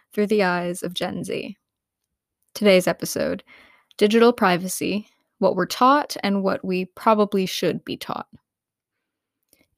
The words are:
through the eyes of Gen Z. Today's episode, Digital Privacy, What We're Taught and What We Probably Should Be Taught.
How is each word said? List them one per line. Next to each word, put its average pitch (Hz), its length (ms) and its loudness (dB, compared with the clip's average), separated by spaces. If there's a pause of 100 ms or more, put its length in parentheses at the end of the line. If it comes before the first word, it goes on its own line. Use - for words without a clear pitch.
(120)
through 208 140 0
the 208 160 2
eyes 175 400 -2
of 180 100 -8
Gen 180 320 -6
Z. - 320 -8 (960)
Today's 190 340 4
episode, - 560 -4 (540)
Digital 226 380 4
Privacy, 185 720 -2 (320)
What 190 180 0
We're 185 80 0
Taught 269 580 2
and 196 200 0
What - 200 -2
We 185 220 -4
Probably 202 640 0
Should - 360 -4
Be - 140 -8
Taught. - 320 -12 (1500)